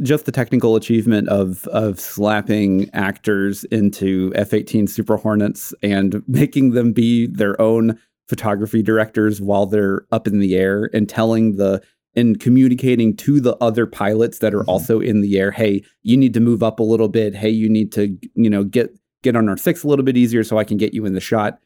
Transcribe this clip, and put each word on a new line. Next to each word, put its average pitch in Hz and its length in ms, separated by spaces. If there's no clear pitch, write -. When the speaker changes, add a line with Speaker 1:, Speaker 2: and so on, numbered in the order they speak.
Speaker 1:
just 147 220
the 135 80
technical 117 420
achievement 110 540
of, 95 400
of 107 320
slapping 101 920
actors 98 720
into 95 680
F 101 180
eighteen 107 360
Super 107 280
Hornets 104 640
and 98 460
making 135 460
them 120 200
be 117 360
their 101 340
own 113 340
photography 107 500
directors 107 600
while 98 240
they're 98 440
up - 160
in 104 140
the 95 160
air 98 380
and 107 120
telling 113 500
the, 98 260
and 113 240
communicating 123 760
to 143 240
the 120 200
other 113 260
pilots 110 520
that 107 160
are 104 60
Speaker 2:
Mm-hmm. - 100
Speaker 1:
also 101 300
in 104 200
the 101 180
air, 98 120
"Hey, 101 320
you 117 140
need 131 180
to 117 60
move 117 220
up 110 180
a - 20
little 110 280
bit. 104 240
Hey, 110 160
you 110 180
need 107 240
to, 104 240
you 113 140
know, 101 160
get, 113 240
get 120 140
on 110 140
R 95 80
six - 260
a 147 40
little 139 160
bit 131 120
easier 120 280
so 110 140
I 104 60
can 104 140
get 104 160
you 110 100
in 98 80
the 92 80
shot." 104 460